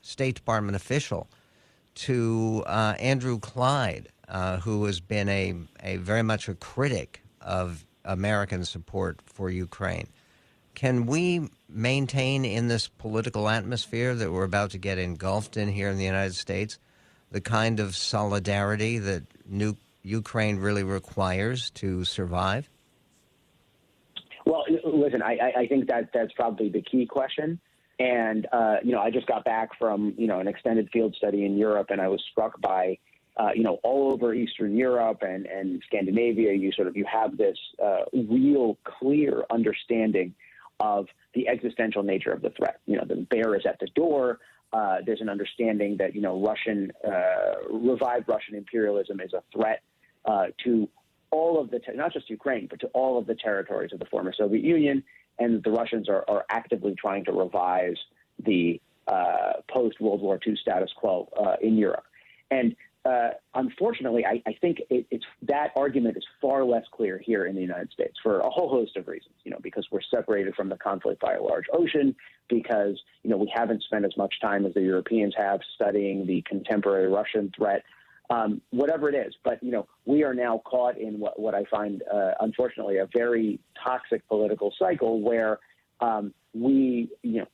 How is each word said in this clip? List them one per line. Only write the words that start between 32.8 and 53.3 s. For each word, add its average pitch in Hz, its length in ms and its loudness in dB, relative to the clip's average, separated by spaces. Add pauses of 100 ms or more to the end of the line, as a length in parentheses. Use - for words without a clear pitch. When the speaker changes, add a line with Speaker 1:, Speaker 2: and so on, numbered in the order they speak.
Speaker 2:
uh, 107 180 2
you 113 80 2
know, 95 200 0
all 135 280 2
over 120 220 0
Eastern 113 420 -2
Europe 120 460 2
and, 95 240 -4
and 95 420 -6
Scandinavia, 107 680 2
you 95 180 2
sort 95 160 0
of, 90 100 -4
you 101 80 0
have 110 320 0
this, 101 200 2 (260)
uh, 98 280 2
real 123 720 4
clear 139 680 0
understanding 107 840 0 (460)
of 104 280 0 (280)
the 123 120 0
existential 113 560 0
nature 98 280 0
of 87 100 -2
the - 80 0
threat. - 360 -2
You 104 120 2
know, - 80 -2
the - 100 -4
bear 110 400 0
is 95 100 0
at - 140 0
the 95 160 -4
door. 139 440 2 (340)
Uh, 101 320 2
there's 110 160 -2
an 110 80 -4
understanding 101 680 -2
that, 95 180 0
you 104 60 -4
know, 95 220 -2
Russian, 104 480 -2 (160)
uh, 90 600 0
revived 120 580 0
Russian 107 280 -2
imperialism 101 680 0
is 92 120 -8
a 90 100 -6 (100)
threat, 110 280 0 (440)
uh, 101 220 2 (160)
to 113 260 2 (400)
all 160 320 4
of 120 80 -6
the, 123 100 -4
te-, 117 140 -10
not 151 180 -2
just - 180 -8
Ukraine, 110 380 -4
but - 120 -14
to - 80 -8
all 127 320 2
of 104 80 -6
the 113 80 0